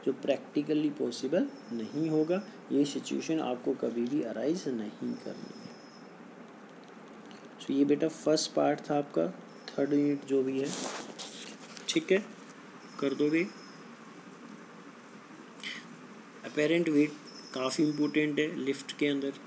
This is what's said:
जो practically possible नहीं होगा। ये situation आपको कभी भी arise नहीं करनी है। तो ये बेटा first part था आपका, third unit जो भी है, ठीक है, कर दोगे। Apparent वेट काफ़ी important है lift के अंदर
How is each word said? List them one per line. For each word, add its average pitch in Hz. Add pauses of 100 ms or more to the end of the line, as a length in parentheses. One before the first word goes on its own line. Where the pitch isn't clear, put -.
जो 139
practically 151
possible 135 (260)
नहीं 139
होगा। 156 (300)
ये 139
situation 139
आपको 127
कभी 120
भी 143
arise 120
नहीं 117
करनी -
है। - (2000)
तो 139
ये 139
बेटा 147
first 156
part 147 (100)
था 147
आपका, 160 (420)
third 143
unit 143
जो 135
भी 135
है, 143 (1200)
ठीक 160
है, 190 (840)
कर 139
दोगे। 151 (3000)
Apparent 151
वेट 151 (440)
काफ़ी 131
important 147
है 156
lift 139
के 147
अंदर 139 (140)